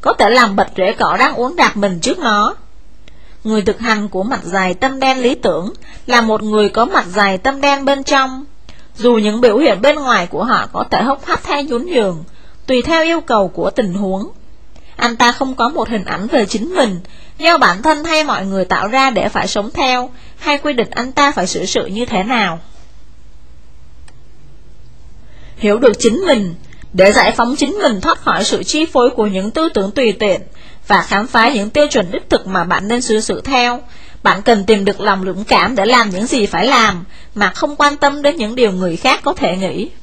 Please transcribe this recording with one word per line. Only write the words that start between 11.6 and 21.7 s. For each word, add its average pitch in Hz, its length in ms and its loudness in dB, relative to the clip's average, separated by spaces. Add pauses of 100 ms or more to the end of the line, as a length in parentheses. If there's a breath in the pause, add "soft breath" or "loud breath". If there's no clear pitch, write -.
nhún 262 220 -4
nhường, 202 380 0 (440 soft breath)
tùy 254 140 2
theo 320 220 2
yêu 330 180 0
cầu 214 260 2
của 170 220 -2
tình 202 240 -2
huống. 196 380 -4 (640 soft breath)
Anh 233 200 0
ta 240 160 4
không 262 240 -2
có 240 140 0
một 269 200 -4
hình 208 160 -4
ảnh 185 220 -6
về 262 180 2
chính 240 300 -4
mình, 220 240 2 (380 loud breath)
do 330 200 4
bản 202 240 4
thân 302 220 2
hay 311 200 2
mọi 226 220 -2
người 190 200 0
tạo 180 220 0
ra 269 220 4
để 208 200 0
phải 185 180 -2
sống 208 260 -2
theo, 254 360 0 (280 loud breath)
hay 294 200 0
quy 294 160 -2
định 233 180 0
anh 247 200 -6
ta 285 200 4
phải 185 160 -2
xử 175 180 -4
sự 208 200 -2